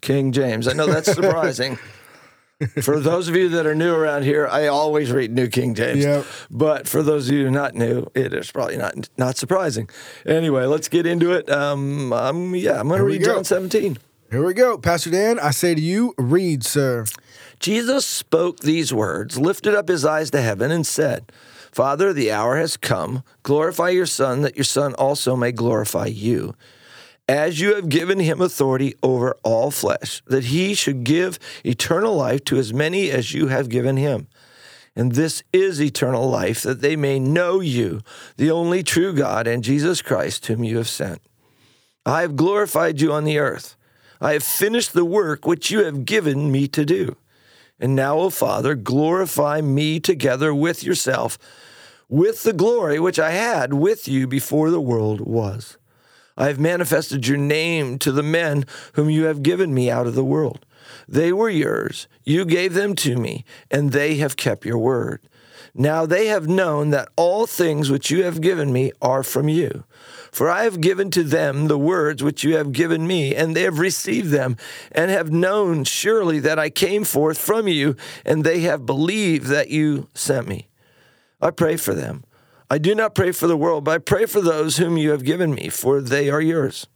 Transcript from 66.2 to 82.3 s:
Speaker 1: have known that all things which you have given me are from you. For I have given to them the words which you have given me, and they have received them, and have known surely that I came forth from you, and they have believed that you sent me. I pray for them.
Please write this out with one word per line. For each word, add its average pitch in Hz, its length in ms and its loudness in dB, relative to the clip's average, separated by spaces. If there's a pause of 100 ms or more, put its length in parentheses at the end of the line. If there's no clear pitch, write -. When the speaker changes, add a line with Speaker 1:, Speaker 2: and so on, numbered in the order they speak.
Speaker 1:
have 196 220 0
known 156 400 2
that 143 260 0
all 185 320 2
things 151 420 0
which 139 220 0
you 180 120 2
have 170 180 -2
given 156 320 0
me 127 180 0 (100)
are 135 220 0
from 139 240 -2
you. 156 380 -2 (460)
For 143 180 0
I 190 140 0
have 190 180 -2
given 185 300 2
to 175 120 2
them 147 440 0
the 151 100 4
words 151 460 0
which 151 200 -2
you 156 120 4
have 147 160 0
given 160 360 0
me, 165 280 0
and 160 200 0
they 175 80 2
have 175 160 0
received 190 520 -2
them, 131 260 0 (340)
and 170 200 0
have 165 200 0
known 175 520 2
surely 190 560 0
that 151 200 2
I 156 100 0
came 202 340 0
forth 156 340 0
from 214 300 0
you, 147 280 2 (300)
and 156 180 0
they 165 180 2
have 151 240 0
believed 156 600 0
that 143 220 0
you 151 440 0
sent 131 340 -2
me. 95 220 -8 (720)
I 170 100 2
pray 160 260 0
for - 160 -4
them. 78 300 -6 (460)